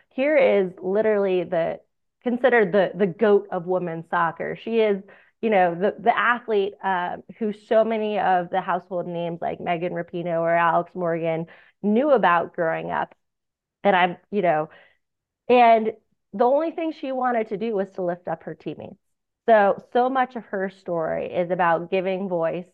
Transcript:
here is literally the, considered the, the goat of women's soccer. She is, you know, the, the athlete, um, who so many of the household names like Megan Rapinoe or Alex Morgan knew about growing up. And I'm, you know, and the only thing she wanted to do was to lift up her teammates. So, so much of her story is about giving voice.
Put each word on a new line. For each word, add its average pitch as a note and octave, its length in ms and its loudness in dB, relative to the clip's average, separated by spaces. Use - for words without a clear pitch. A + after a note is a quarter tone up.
here C#4+ 260 -2
is G3+ 440 2
literally G3+ 640 0
the, E3 380 -4
considered A#3+ 480 2
the, F#3 240 2
the G3 140 0
goat G3+ 420 2
of F3+ 160 -6
women's F3 420 -4
soccer. E3 540 -4
She A3+ 160 -2
is, G#3 240 2
you A3+ 100 -2
know, F3+ 240 4
the, F#3 240 -2
the F3+ 180 2
athlete, A3 580 0
um, F3+ 400 -4
who G#3+ 140 -2
so A3 300 0
many G#3+ 380 -2
of F3+ 300 0
the F#3 100 -2
household F3 480 -4
names E3+ 340 -6
like D#3 180 -6
Megan F3 320 -4
Rapinoe E3+ 480 -6
or E3 140 0
Alex E3+ 400 2
Morgan E3 520 -4
knew A3+ 300 2
about F3 420 2
growing D#3+ 380 -4
up. D3+ 200 -6
And G3+ 140 4
I'm, F3 200 2
you G3+ 120 -2
know, D#3 280 0
and A3+ 440 6
the G3+ 120 0
only C#4+ 260 2
thing D#4+ 220 -6
she C#4 180 -10
wanted B3 380 -2
to A3 80 -6
do A3 180 -4
was G3 200 -2
to F#3+ 80 -8
lift F3 260 -6
up E3 160 -8
her D#3+ 100 -12
teammates. - 400 -12
So, G#3 440 4
so B3 160 2
much B3+ 280 -2
of G#3+ 100 -10
her F#3+ 240 -6
story - 560 -4
is E3+ 240 -4
about E3+ 400 0
giving F#3+ 380 -2
voice. E3+ 460 -4